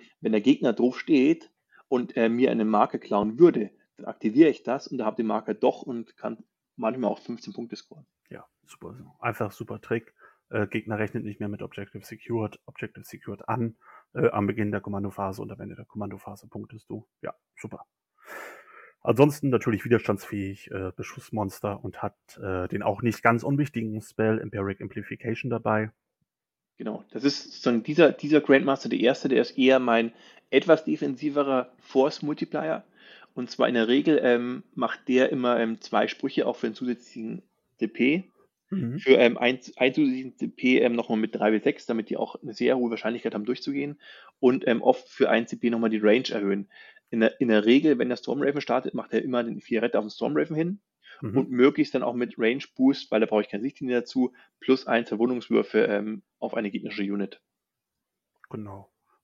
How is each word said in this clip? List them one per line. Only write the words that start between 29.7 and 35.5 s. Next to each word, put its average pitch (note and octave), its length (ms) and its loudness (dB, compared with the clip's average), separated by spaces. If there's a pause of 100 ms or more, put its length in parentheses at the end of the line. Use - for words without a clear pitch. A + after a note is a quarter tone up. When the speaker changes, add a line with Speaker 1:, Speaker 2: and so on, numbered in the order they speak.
Speaker 1:
mein A#2 340 2 (360)
etwas D3 340 4
defensiverer C#3+ 960 -2
Force C#3 460 0
Multiplier. D3+ 640 -6 (500)
Und B2 160 -8
zwar A#2+ 160 4
in B2 80 0
der A2+ 120 4
Regel, C#3+ 360 4
ähm, B2 400 0 (100)
macht - 340 -4
der B2+ 220 4
immer, B2 300 0